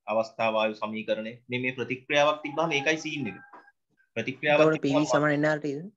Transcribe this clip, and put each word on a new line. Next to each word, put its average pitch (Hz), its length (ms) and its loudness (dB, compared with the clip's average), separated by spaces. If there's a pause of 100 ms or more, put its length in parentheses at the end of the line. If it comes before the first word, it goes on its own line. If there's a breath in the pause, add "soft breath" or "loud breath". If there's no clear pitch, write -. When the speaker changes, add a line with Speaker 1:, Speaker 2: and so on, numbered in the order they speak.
Speaker 1:
අවස්ථා 110 480 -2
වායු 110 240 0
සමීකරණය. 110 580 -6 (100)
මේ, 123 160 -6
මේ 127 160 -4
ප්‍රතික්‍රියාවක් 143 640 0
තිබ්බම 156 320 -2
ඒකයි 156 260 0
සීන් 151 300 -6
එක. 95 80 -8 (800)
ප්‍රතික්‍රියාවක් 147 440 2
Speaker 2:
එතකොට 156 140 6
Speaker 1:
තිබ්බම 147 100 -4
Speaker 2:
පී 139 100 2
වී 151 120 4
සමාන 147 260 2
එන් 147 120 2
ආර් 151 140 2
ටී 147 160 -4
ද? 143 40 -8 (180)